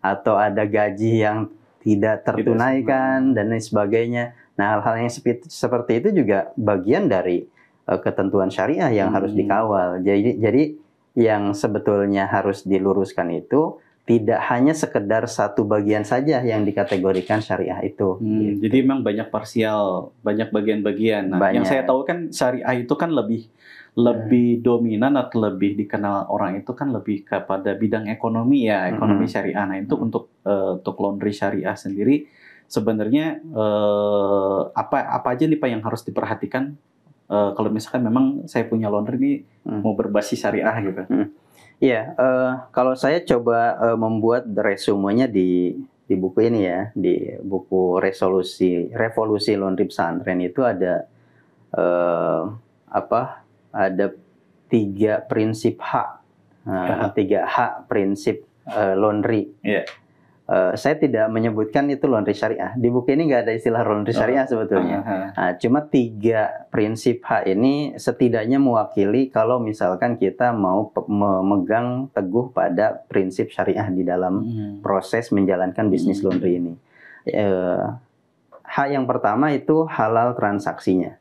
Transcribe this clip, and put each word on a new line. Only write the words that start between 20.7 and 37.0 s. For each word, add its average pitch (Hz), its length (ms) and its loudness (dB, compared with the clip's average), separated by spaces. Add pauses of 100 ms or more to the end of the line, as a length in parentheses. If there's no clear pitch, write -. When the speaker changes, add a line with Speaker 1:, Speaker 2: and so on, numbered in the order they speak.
Speaker 2:
Nah, 92 80 -2 (140)
yang 110 100 2
Speaker 1:
Banyak. - 60 0
Speaker 2:
saya 135 160 2
tahu 135 200 2
kan 170 280 -4
syariah 127 480 -2
itu 120 160 0
kan 170 160 -2
lebih, 113 340 -2
Speaker 1:
Hmm. - 560 -10
Speaker 2:
lebih 120 480 4 (120)
dominan 117 540 2
atau 120 280 0
lebih 101 340 0
dikenal 101 500 -2
orang 101 300 -2
itu 104 160 -8
kan 139 160 -4
lebih 104 340 -4
kepada 98 520 -4
bidang 110 320 -2
ekonomi 113 580 0
ya, 101 220 2
ekonomi 98 400 2
Speaker 1:
Hmm. - 80 -6
Speaker 2:
syariah. 98 320 -2
Nah, 95 100 -6
itu 101 160 -4
Speaker 1:
Hmm. 147 140 -2
Speaker 2:
untuk, 110 180 -4 (180)
eh, 98 300 0
untuk 92 240 -6
laundry 101 360 -2
syariah 98 420 -2
sendiri 110 500 0 (400)
sebenarnya, 113 800 -2
eh, 104 1160 0 (120)
apa, - 260 -2 (120)
apa 127 200 -2
aja 127 140 0
nih, 156 140 2
Pak, 143 100 -2
yang 113 140 -4
harus 110 200 -6
diperhatikan? 113 680 -4 (560)